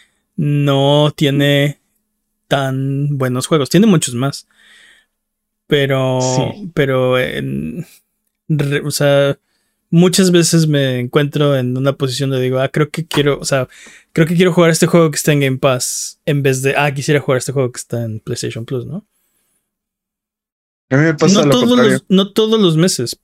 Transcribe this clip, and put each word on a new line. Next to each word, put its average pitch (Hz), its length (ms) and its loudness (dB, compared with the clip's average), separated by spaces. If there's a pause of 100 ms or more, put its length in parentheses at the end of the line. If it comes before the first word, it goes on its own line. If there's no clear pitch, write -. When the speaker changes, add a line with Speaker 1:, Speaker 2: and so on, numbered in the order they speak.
(360)
Speaker 1:
no 143 800 2
tiene 143 640 0 (680)
tan 139 720 -4
buenos 127 300 -4
juegos. 151 220 0
Tiene 202 180 4
muchos 151 280 0
más. 135 320 -6 (1200)
Pero, 135 540 0
Speaker 2:
Sí. 131 520 -2
Speaker 1:
pero, 131 460 0
en 147 680 -6 (640)
re-, 143 360 -2
o 147 60 -6
sea, 143 460 2 (520)
muchas 180 420 4
veces 165 360 4
me 135 320 0
encuentro 143 580 0
en 127 200 -4
una 135 160 0
posición 135 380 -4
de 131 100 -2
digo, 127 180 -2
"Ah, 135 100 -2
creo 151 200 -2
que 165 160 -10
quiero, 143 340 0
o - 60 -12
sea, 131 220 -2 (460)
creo 165 140 2
que 175 80 -2
quiero 180 160 4
jugar 165 200 4
este 160 160 0
juego 165 240 4
que 143 60 -8
está - 160 0
en 143 80 2
Game 131 160 0
Pass", - 680 -4
en 143 180 0
vez 131 200 0
de, 139 120 0
"Ah, 143 180 0
quisiera 143 280 0
jugar 135 160 -2
este 127 140 -6
juego 127 200 -2
que - 80 -14
está 120 240 -8
en 110 160 -8
PlayStation 117 460 -10
Plus", 123 200 -8
¿no? 151 200 -12 (1800)
Speaker 3:
A 131 60 0
mí 143 80 4
me 165 120 2
pasa 175 260 4
Speaker 1:
No 147 60 0
Speaker 3:
lo 139 40 2
Speaker 1:
todos 123 160 2
Speaker 3:
contrario. 240 260 4
Speaker 1:
los, 131 140 -4
no 196 240 2
todos 220 300 0
los 165 160 2
meses, 160 460 -2